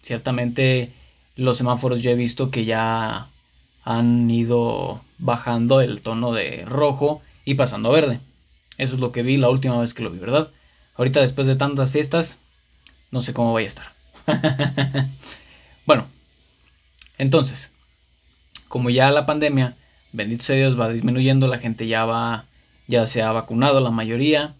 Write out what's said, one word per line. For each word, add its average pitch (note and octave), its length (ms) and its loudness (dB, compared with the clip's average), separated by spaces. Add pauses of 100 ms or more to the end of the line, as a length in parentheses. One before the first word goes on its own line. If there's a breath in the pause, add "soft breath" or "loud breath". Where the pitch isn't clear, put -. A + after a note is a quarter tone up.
Ciertamente B2 880 -2 (440 soft breath)
los B2+ 200 0
semáforos B2 460 0
yo B2 80 0
he A#2+ 40 4
visto A#2+ 360 -2
que A2+ 140 -2
ya A2+ 640 -2 (560)
han A#2+ 460 2
ido A#2 720 0 (180)
bajando A#2+ 600 2
el G#2 220 -2
tono A2+ 300 -4
de F2+ 340 -4
rojo C#3+ 560 0 (220 soft breath)
y C#3 100 -2
pasando A#2 360 0
a - 20 4
verde. C#3+ 280 2 (580)
Eso C3 160 -4
es B2+ 60 -4
lo A#2+ 120 -4
que A#2+ 100 -4
vi C3 140 2
la B2+ 140 4
última C3 300 0
vez A#2 140 -4
que A#2+ 80 -10
lo G2 80 -6
vi, F2 80 -12
¿verdad? C3+ 320 -2 (460 soft breath)
Ahorita C3 240 2
después C3+ 260 2
de C3 100 2
tantas C#3 340 0
fiestas, D3+ 480 -2 (720)
no C3 120 -2
sé C3 100 -8
cómo A#2 200 0
vaya A2+ 140 0
a - 20 -10
estar. - 240 -16 (340)
<laughs> C#3+ 840 -2 (760 loud breath)
Bueno, C3 220 2 (1120)
entonces, C#3 540 0 (960)
como B2 200 -2
ya C3 220 6
la C#3+ 160 4
pandemia, C#3+ 480 0 (380 soft breath)
bendito A2+ 320 -6
sea C3+ 100 0
Dios, C3+ 240 2
va A2+ 100 0
disminuyendo, C3 600 2
la B2 100 -2
gente A2+ 300 -6
ya A2+ 160 2
va, A2+ 400 -2 (420 soft breath)
ya A#2+ 200 2
se A2+ 160 -2
ha A2 100 0
vacunado B2 480 2
la B2 100 0
mayoría. B2+ 680 0